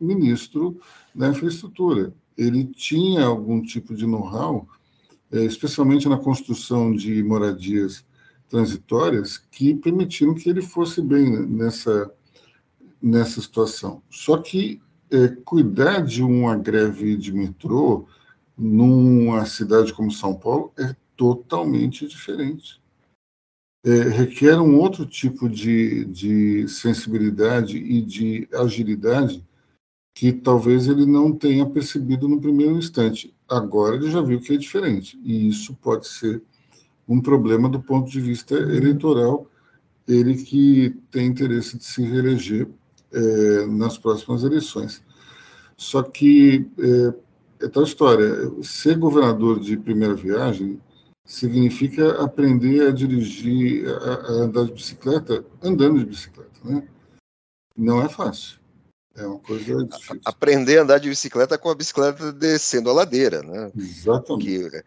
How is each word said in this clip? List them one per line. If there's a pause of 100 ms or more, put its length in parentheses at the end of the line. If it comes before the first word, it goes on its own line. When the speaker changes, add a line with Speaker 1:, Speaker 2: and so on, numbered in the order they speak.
Speaker 1:
ministro (340)
da
infraestrutura. (240)
Ele
tinha
algum
tipo
de
know-how, (640)
eh,
especialmente
na
construção
de
moradias (440)
transitórias,
que
permitiram
que
ele
fosse
bem (160)
nessa, (880)
nessa
situação.
Só
que, (280)
eh, (160)
cuidar
de
uma
greve
de
metrô (520)
numa
cidade
como
São
Paulo
é (220)
totalmente
diferente. (1080)
É, (180)
requer
um
outro
tipo
de,
de
sensibilidade
e
de
agilidade (680)
que
talvez
ele
não
tenha
percebido
no
primeiro
instante. (140)
Agora
ele
já
viu
que
é
diferente,
e
isso
pode
ser (640)
um
problema
do
ponto
de
vista
eleitoral, (560)
ele
que (140)
tem
interesse
de
se
reeleger, (440)
é,
nas
próximas
eleições. (720)
Só
que, (920)
é,
é
tal
história: (120)
ser
governador
de
primeira
viagem (460)
significa
aprender
a
dirigir,
a,
a (100)
andar
de
bicicleta, (180)
andando
de
bicicleta,
né? (880)
Não
é
fácil. (540)
É
uma
coisa
Speaker 2:
A-,
Speaker 1:
difícil.
Speaker 2:
aprender
a
andar
de
bicicleta
com
a
bicicleta
descendo
a
ladeira,
né?
Speaker 1:
Exatamente.
Speaker 2:
Que,